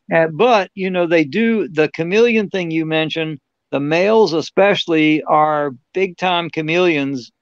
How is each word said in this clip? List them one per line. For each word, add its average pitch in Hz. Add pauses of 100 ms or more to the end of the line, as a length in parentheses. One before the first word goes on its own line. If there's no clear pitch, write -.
(100)
and, 165
but, 220
you 190
know, 180
they 165
do, 202
the 151
chameleon 214
thing 180
you 160
mentioned, 156 (320)
the 135
males 175
especially 160
are 151 (200)
big-time 180
chameleons. 151 (120)